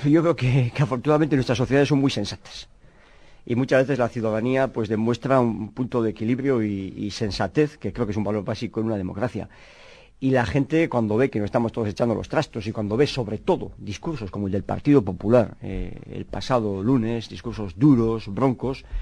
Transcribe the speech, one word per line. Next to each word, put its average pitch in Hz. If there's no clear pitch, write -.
yo 151
creo 160
que, 123
que -
afortunadamente 143
nuestras 123
sociedades 131
son 147
muy 135
sensatas. -
Y 120
muchas 131
veces 135
la 117
ciudadanía, 120
pues, 107
demuestra 117
un 107
punto 123
de 110
equilibrio 123
y, 98
y 104
sensatez, 110
que 104
creo 117
que 104
es 104
un 107
valor 101
básico 110
en 107
una 110
democracia. 95
Y 135
la 127
gente, 143
cuando 110
ve 127
que -
no 104
estamos 117
todos 110
echando 117
los 98
trastos 131
y 113
cuando 107
ve, 143
sobre 107
todo, -
discursos 104
como 101
el 95
del 98
Partido 127
Popular, 101
eh, 92
el 101
pasado 107
lunes, 117
discursos 98
duros, 113
broncos, 120